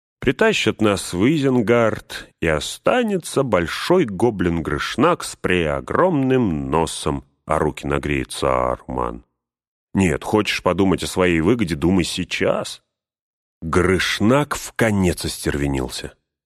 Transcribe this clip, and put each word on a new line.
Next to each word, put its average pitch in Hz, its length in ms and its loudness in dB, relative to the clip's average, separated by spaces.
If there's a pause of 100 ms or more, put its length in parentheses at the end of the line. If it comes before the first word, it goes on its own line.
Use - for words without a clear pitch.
(200)
Притащат - 600 0
нас 104 320 0
в 90 120 2
Изенгард, 120 1040 0 (120)
и 85 60 0
останется 190 960 -2
большой 131 640 0
гоблин-грышнак 92 1160 0
с - 120 -10
преогромным 90 1300 0
носом, 76 540 -2 (220)
а 78 140 0
руки 76 280 -2
нагреет 71 440 -2
Сааруман. 62 920 -4 (720)
Нет, 85 260 2
хочешь - 380 0
подумать 90 400 2
о 80 60 -6
своей 90 340 2
выгоде, 98 320 2
думай 85 300 2
сейчас». - 800 -4 (800)
Грышнак 92 920 0
в - 180 -12
конец 98 520 0
остервенился. 69 880 -4 (320)